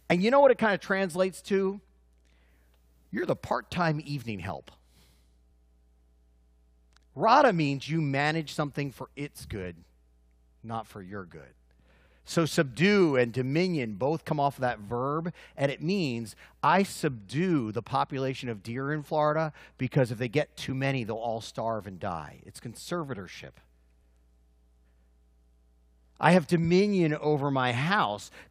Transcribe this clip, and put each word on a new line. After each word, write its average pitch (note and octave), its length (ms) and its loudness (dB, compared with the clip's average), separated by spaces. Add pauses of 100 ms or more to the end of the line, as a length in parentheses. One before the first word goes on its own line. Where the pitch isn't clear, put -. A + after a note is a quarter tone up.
And F3+ 140 4
you A3 80 4
know C#4 80 8
what C#4 100 10
it A#3 80 6
kinda G#3 220 2
translates F#3+ 640 -2
to? G3 360 0 (1300)
You're D#4+ 160 -4
the C#3+ 80 0
part-time D#3 680 -2
evening A#2 360 -6
help. E2 320 -10 (2500)
Rada A#3 360 6
means C#3 380 0
you D#3+ 100 0
manage D3 540 0
something C#3+ 380 -4
for - 240 -14
its C#3+ 300 -12
good, F2+ 300 -10 (880)
not A2+ 240 -8
for G#2 140 -16
your F#2+ 240 -12
good. D#2 280 -20 (720)
So E3 200 2
subdue D#3+ 720 4
and A#2+ 160 2
dominion C3+ 640 -2
both C#3 280 -2
come D3+ 160 -4
off C#3+ 180 0
of - 40 -6
that B2 180 -2
verb, C#3 540 -4 (240)
and C#3 140 0
it B2+ 100 -8
means C#3+ 540 -2 (280)
I F3 200 4
subdue C3 880 -2
the A2 100 -4
population C3+ 680 -4
of G2+ 140 -8
deer C3 300 -6
in D3+ 100 -6
Florida D3+ 480 0 (260)
because B2+ 340 2
if A#2 60 -6
they B2 120 -4
get C#3+ 260 -2
too - 180 -8
many, C3+ 300 -2
they'll A2 140 -6
all A2+ 240 -4
starve A2 460 -6
and F#2 120 -12
die. D#2+ 460 -8
It's - 140 -20
conservatorship. A#2+ 920 -10 (2750)
I D#3 100 8
have F3 160 6
dominion F3 680 4
over D3+ 340 0
my B2+ 220 2
house C3 580 0 (220)